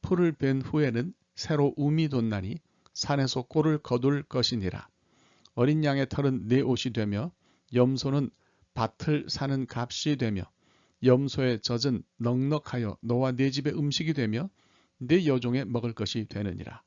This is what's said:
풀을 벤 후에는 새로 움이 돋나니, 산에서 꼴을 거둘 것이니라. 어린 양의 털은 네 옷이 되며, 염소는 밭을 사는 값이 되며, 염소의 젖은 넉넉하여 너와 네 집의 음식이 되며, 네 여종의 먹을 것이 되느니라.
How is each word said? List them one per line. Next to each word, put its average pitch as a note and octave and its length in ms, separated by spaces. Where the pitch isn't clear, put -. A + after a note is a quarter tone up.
풀을 F3 300
벤 C3+ 280
후에는 C3 540
새로 C#3+ 420
움이 D3+ 320
돋나니, A2+ 500
산에서 C3+ 500
꼴을 D#3 360
거둘 C3+ 460
것이니라. A#2 640
어린 D3+ 300
양의 C#3 240
털은 C3 400
네 B2+ 120
옷이 B2 320
되며, G#2+ 400
염소는 C3 580
밭을 - 540
사는 C3+ 420
값이 C3 460
되며, A2 260
염소의 B2+ 580
젖은 A#2+ 420
넉넉하여 B2 840
너와 B2+ 320
네 C3 180
집의 C#3 280
음식이 D#3 360
되며, B2 360
네 D#3 280
여종의 B2+ 380
먹을 A#2 280
것이 A2 340
되느니라. G2 600